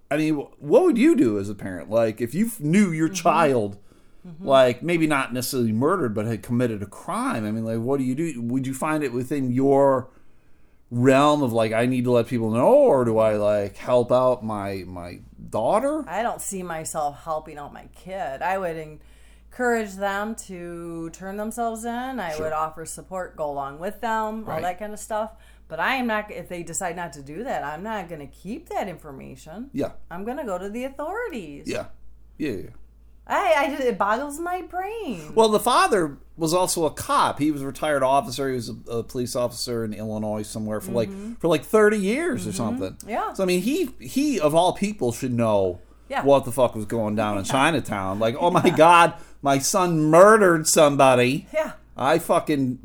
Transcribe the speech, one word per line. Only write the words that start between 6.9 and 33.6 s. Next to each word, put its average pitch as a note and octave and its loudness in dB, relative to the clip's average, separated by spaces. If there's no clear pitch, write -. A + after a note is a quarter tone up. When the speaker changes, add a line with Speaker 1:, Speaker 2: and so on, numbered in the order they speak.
Speaker 1:
I G#2 -4
mean, A2+ -4
like, A2+ -4
what C3 0
do C3 -2
you B2+ -2
do? D3+ -4
Would B2+ -2
you C3+ -6
find D#3 -2
it A#2+ -2
within C3 -2
your C3+ 4
realm C3+ 4
of, A#2 0
like, A2+ 2
"I A#2 2
need B2+ 0
to B2 2
let A#2 4
people A2+ -2
know," B2 2
or A3+ 4
do A2+ 2
I, A2 4
like, G#2 0
help B2 2
out B2+ 4
my, G2+ -6
my F2+ -14
daughter? A3 0
Speaker 2:
I F#3+ -4
don't G3 -6
see F#3+ -8
myself D#3+ -8
helping D#3 -8
out C#3+ -14
my A2 -20
kid. E3+ -10
I F#3+ -2
would E3+ -4
encourage G3 -6
them G3+ -4
to E3+ -10
turn F#3+ -12
themselves A3 -6
in. B3 -6
I E3+ -6
Speaker 1:
Sure. D#3 -6
Speaker 2:
would D#3 -6
offer D#3 -4
support, F3 -10
go D3+ -4
along C#3 -8
with G3+ -8
them, A3 -4
all G#3+ -8
Speaker 1:
Right. D#3+ -4
Speaker 2:
that F3+ -4
kind G#3 -10
of G3+ -14
stuff. G#3+ -6
But D#3+ -10
I G#3 0
am B3 -2
not, G#3+ -4
if - -12
they F3 -8
decide E3+ -6
not F3 -8
to D3 -16
do D#3 -12
that, F#3+ -4
I'm D3+ -8
not G#3 -8
gonna D3 -12
keep G#3 -14
that D#4 -4
information. D3+ -16
Speaker 1:
Yeah. B3+ -4
Speaker 2:
I'm F3 -10
gonna C#4 -8
go F#3+ -6
to G3 -10
the A#3+ -8
authorities. C4+ -10
Speaker 1:
Yeah. A#2+ -6
Yeah, D3+ -4
yeah. G#2 -10
Speaker 2:
I, E4 2
I D4 2